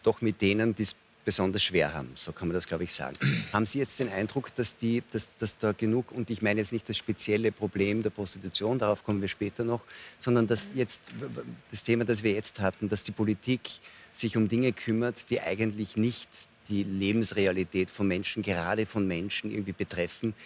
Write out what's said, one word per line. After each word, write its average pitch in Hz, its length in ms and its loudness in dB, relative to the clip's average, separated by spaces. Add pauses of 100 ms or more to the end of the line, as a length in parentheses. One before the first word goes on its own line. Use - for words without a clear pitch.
doch - 180 4
mit 110 220 2
denen, 104 320 4
die 107 80 -2
es - 140 2 (260)
besonders 98 400 2
schwer 78 300 2
haben, 67 220 -6
so - 180 -8
kann 87 160 -4
man 85 60 0
das, 90 120 -2
glaube 85 180 -2
ich, - 100 -4
sagen. 69 200 -6 (200)
<clears throat> - 180 -4
Haben 107 140 2
Sie 135 120 0
jetzt - 220 -2
den 123 80 0
Eindruck, 104 480 -2
dass 120 200 0
die, 117 260 0 (100)
dass, - 160 -4 (100)
dass - 200 -2
da 107 140 2
genug, 113 400 0
und 120 180 -6
ich 107 100 -4
meine 107 200 4
jetzt 104 120 -2
nicht 113 160 -4
das 107 80 -4
spezielle 107 560 0
Problem 104 500 0
der 107 60 -2
Prostitution, 101 680 -2
darauf 104 260 2
kommen 101 160 0
wir 98 80 0
später - 340 -4
noch, 117 200 -2 (360)
sondern 120 280 4
dass 104 280 0
jetzt 127 280 -2 (180)
w-, 139 60 -8 (100)
w-, 123 60 -8 (280)
das 110 120 -4
Thema, 117 240 2
das 110 160 2
wir 110 100 4
jetzt - 280 -2
hatten, 98 280 0
dass 104 140 0
die 104 100 -6
Politik 110 480 0 (540)
sich 113 240 -2
um 107 100 4
Dinge 123 240 2
kümmert, 117 560 -2
die 123 140 0
eigentlich 104 560 -2
nicht 117 300 0 (420)
die 101 140 0
Lebensrealität 98 1040 2
von 101 180 0
Menschen, 98 340 -2
gerade 98 440 0
von 101 200 0
Menschen 92 460 -4
irgendwie 101 200 -4
betreffen, 92 600 -4 (140)